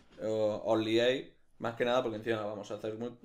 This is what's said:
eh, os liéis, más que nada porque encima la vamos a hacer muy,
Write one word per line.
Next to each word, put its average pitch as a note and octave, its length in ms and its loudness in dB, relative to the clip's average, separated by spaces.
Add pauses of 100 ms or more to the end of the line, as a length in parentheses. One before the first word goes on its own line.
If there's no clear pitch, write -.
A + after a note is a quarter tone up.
(200)
eh, G#2+ 80 -4
os A2 520 2
liéis, A#2 520 2 (280)
más A#2 160 -4
que B2+ 100 0
nada B2 160 4
porque A2+ 160 -4
encima A2 200 0
la G#2+ 80 -4
vamos G#2 260 -8
a G#2+ 40 -6
hacer G#2+ 200 -6
muy, A#2 160 -8 (140)